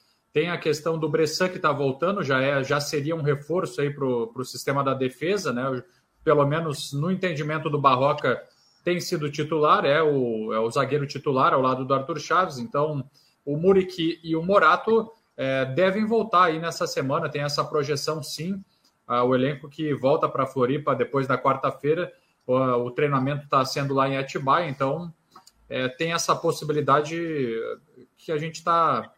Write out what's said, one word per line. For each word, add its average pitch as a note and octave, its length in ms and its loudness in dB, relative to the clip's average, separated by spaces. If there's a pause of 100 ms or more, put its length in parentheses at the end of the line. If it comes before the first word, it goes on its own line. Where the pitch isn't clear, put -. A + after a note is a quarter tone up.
(320)
Tem D#3+ 180 2
a E3 80 -4
questão D#3+ 400 -2
do D#3 100 -2
Bressan, D#3 400 2
que F3+ 100 -10
tá D3+ 140 0
voltando, C#3+ 500 -2
já C3 200 0
é, C3+ 220 0
já C#3+ 160 -2
seria D3 340 -4
um D#3+ 80 -6
reforço D3 580 -2
aí C#3+ 100 0
pro, C3 380 -2
pro B2+ 160 -8
sistema C#3 380 -2
da C3+ 120 0
defesa, D3 580 -2
né? B2+ 300 -4 (400)
Pelo D3 220 4
menos D3+ 480 -4
no D3 180 -2
entendimento D#3 600 -2
do D3 100 0
Barroca, C3+ 640 2 (420)
tem F3 160 0
sido D3+ 300 -4
titular, D3+ 540 2
é D3 180 4
o, A#2 500 0
é A2 60 0
o A2+ 120 0
zagueiro C#3 360 0
titular C#3+ 480 0
ao C3+ 80 4
lado C3 220 0
do C3+ 100 0
Arthur D3 240 -2
Chaves. E3 400 0
Então, D3 500 -4 (380)
o D3 100 -2
Muriqui F3+ 680 2
e D#3+ 140 -2
o E3 60 -2
Morato, G3 680 4 (260)
é, C3+ 280 0
devem F#3+ 400 2
voltar G#3+ 420 4
aí D#3+ 120 0
nessa E3 280 -4
semana, D3 440 -2
tem C#3+ 120 -4
essa C#3+ 220 -2
projeção D3 580 -2
sim. F#3 400 -8 (460)
Ah, B2 140 2
o B2+ 120 4
elenco C#3 360 0
que D3+ 240 -2
volta D3+ 340 2
pra C3+ 180 -2
Floripa C3+ 480 0
depois B2+ 340 0
da C3 100 2
quarta-feira, C#3+ 760 0 (340)
o, B2+ 100 2
o B2 340 2
treinamento C#3+ 580 0
tá C3+ 160 2
sendo C#3 300 -2
lá C3+ 120 2
em C3+ 120 -2
Atibaia, D3 500 0
então, C#3 420 -4 (580)
é, B2+ 200 -2
tem E3 240 -4
essa D#3 240 0
possibilidade D3+ 800 0 (1040)
que - 140 -8
a D3+ 60 0
gente D#3+ 260 -8
tá D#3+ 540 2